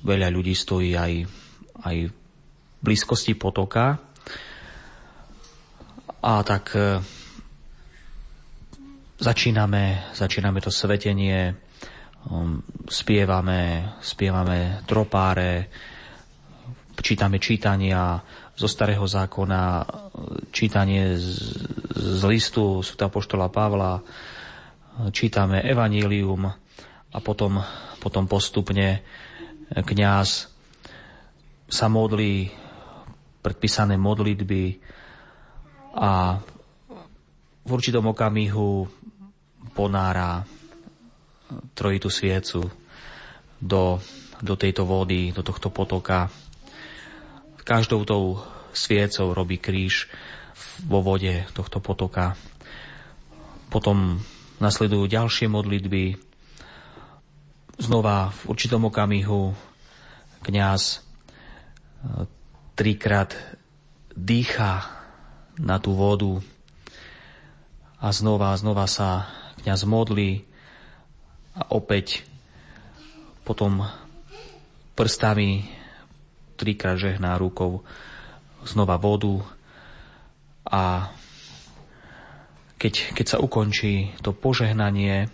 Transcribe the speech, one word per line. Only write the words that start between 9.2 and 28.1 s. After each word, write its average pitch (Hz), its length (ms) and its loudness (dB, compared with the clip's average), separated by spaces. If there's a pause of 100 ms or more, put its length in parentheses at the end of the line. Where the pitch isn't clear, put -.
začíname 98 480 0
to - 80 -4
svetenie, 98 840 2 (720)
um, 85 320 -2 (300)
spievame, 92 1120 2
spievame 90 800 0
tropáre, 95 880 2 (1300)
čítame 98 400 2
čítania 95 800 2 (400)
zo 107 80 0
Starého 101 400 2
zákona, 95 800 0 (640)
čítanie 98 640 2
z, 90 400 -4 (400)
z 95 320 0
listu 104 560 4
svätého - 240 -2
apoštola 95 400 0
Pavla, 98 560 0 (1120)
čítame 98 480 2
evanjelium 104 800 2 (680)
a - 140 -10
potom, 98 400 0 (400)
potom 95 240 0